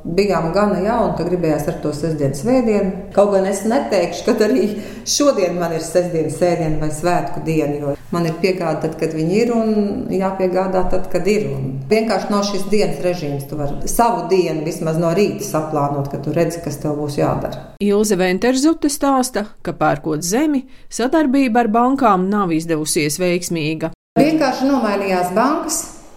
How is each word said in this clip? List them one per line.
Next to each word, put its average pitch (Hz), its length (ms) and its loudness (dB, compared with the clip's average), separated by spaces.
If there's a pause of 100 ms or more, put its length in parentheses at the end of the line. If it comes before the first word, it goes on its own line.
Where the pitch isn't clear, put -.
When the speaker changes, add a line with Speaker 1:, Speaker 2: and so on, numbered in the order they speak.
Speaker 1:
bijām 170 500 0
gana 196 260 2
jauni, 202 380 0
ka 165 80 -2
gribējās 165 420 0
ar 165 140 -6
to 156 120 -2
sestdienu, 147 440 -2
svētdienu. 214 540 2 (220)
Kaut 202 200 4
gan 190 160 4
es 202 160 -2
neteikšu, 214 600 0
ka - 100 2 (100)
arī 220 220 2 (340)
šodien 196 560 2
man 165 160 -2
ir 160 80 -4
sestdiena, 160 480 0
svētdiena 165 500 0
vai 151 140 0
svētku 175 500 0
diena, 147 360 0
jo 143 160 -2 (160)
man 170 180 0
ir 160 80 -4
piegāda 175 460 -2
tad, 160 160 -4
kad 160 180 -4
viņi 165 220 0
ir, 240 160 0
un 214 560 -2
jāpiegādā 185 760 0
tad, 185 200 2
kad 170 180 0
ir. 208 220 0
Un 135 240 -4 (140)
vienkārši 214 420 0
nav 202 160 0
šis - 240 -4
dienas 196 320 2
režīms. 156 480 -2
Tu 151 80 -8
vari 147 320 -4
savu 233 400 2
dienu 165 360 2
vismaz 160 360 -2
no 165 80 2
rīta 180 380 0
saplānot, 143 640 -2
ka 139 100 -8
tu 156 140 -4
redzi, 165 260 0
kas 139 160 -6
tev 147 240 -4
būs 147 160 -4
jādara. - 540 -2 (100)
Speaker 2:
Ilze 202 380 2
Venterzute 262 760 2
stāsta, 254 540 0 (180)
ka 165 80 -4
pērkot 151 480 0
zemi, 262 460 0 (160)
sadarbība 262 840 2
ar 214 80 0
bankām 233 560 4
nav 196 240 2
izdevusies 156 640 0
veiksmīga. 165 800 -2 (180)
Speaker 1:
Vienkārši 277 560 2
nomainījās 196 680 0
bankas. 311 480 0 (340)